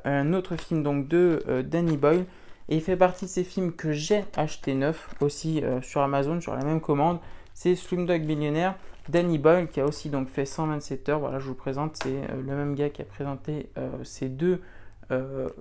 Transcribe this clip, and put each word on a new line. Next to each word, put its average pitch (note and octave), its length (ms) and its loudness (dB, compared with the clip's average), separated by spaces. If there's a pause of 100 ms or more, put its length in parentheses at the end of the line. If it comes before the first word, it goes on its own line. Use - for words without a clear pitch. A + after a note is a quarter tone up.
un C#3 300 2
autre F#3 220 -2
film D#3+ 260 -2
donc C#3+ 260 0
de, E3+ 400 6
euh, B2+ 140 2
Danny D#3+ 340 2
Boyle, D#3+ 300 6 (420)
et D3+ 80 2
il D#3+ 60 2
fait F#3 140 2
partie F3+ 300 4
de F3+ 40 -6
ces F3+ 140 0
films F3+ 280 -2
que D#3+ 200 -2
j'ai F3+ 320 2 (120)
acheté D3+ 380 0
neuf C#3+ 340 0 (120)
aussi, D3+ 420 0
euh, B2+ 200 0
sur - 180 -2
Amazon, C#3 400 2
sur A2 140 -6
la C3 100 -2
même D#3 160 2
commande. D#3+ 400 2 (320)
C'est F3+ 240 2
Slumdog F3 480 0
Millionaire, D3+ 500 0 (340)
Danny E3 300 4
Boyle E3 300 6
qui D3+ 120 -2
a C3+ 60 4
aussi D3+ 240 -2
donc C3 180 -2
fait C#3 160 -2
cent D#3 220 -2
vingt-sept D3 420 -4
heures. D#3 120 2
Voilà, C3 180 -4
je C3+ 80 -6
vous C3 80 -6
présente, C#3+ 480 -4
c'est, C3+ 60 -2
euh, C3+ 340 -4
le C#3 140 -4
même C#3+ 180 -2
gars C#3+ 160 0
qui D3 120 -10
a - 20 -8
présenté, C#3+ 720 -6
euh, C3 240 -6
ces C3 260 -6
deux, E3+ 320 2 (500)
euh, C3 380 -2 (120)